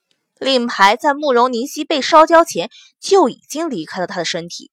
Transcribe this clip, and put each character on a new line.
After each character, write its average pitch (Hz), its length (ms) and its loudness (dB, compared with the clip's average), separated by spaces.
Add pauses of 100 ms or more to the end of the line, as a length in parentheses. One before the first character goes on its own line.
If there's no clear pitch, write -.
(380)
令 254 280 -2
牌 208 280 2
在 277 200 0
慕 294 180 -2
容 240 180 2
宁 240 160 -6
熙 294 180 -10
被 285 180 -2
烧 320 240 6
焦 330 180 4
前 180 260 -8 (300)
就 359 300 2
已 - 180 -12
经 320 220 -8
离 165 160 -8
开 196 140 -10
了 175 60 -4
他 185 120 -10
的 170 80 -6
身 170 200 -8
体。 - 260 -18